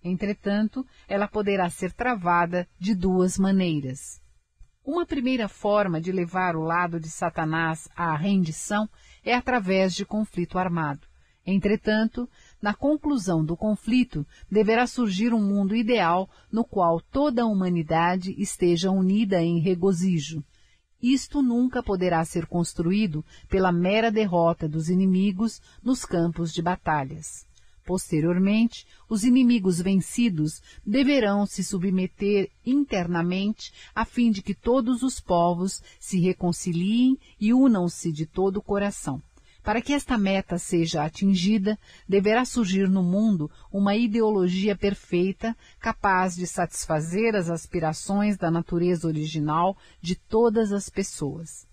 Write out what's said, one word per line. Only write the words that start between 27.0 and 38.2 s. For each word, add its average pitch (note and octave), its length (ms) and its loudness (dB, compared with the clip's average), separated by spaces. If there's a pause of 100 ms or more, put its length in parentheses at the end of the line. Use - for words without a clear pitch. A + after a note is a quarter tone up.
Posteriormente, F#3 1000 0 (200)
os G#3 160 -2
inimigos A#3+ 560 4
vencidos F#3 840 0 (200)
deverão A3 640 2
se F#3+ 180 -6
submeter F#3+ 840 -2 (160)
internamente F#3+ 1040 -2 (220)
a A3 100 -2
fim A#3 280 0
de G3 100 -2
que G3 140 -6
todos B3 480 0
os C4 160 -4
povos F3 640 0 (160)
se - 200 -4
reconciliem F#3 1000 0 (200)
e G#3+ 140 2
unam-se G3 580 2
de D#3 140 -4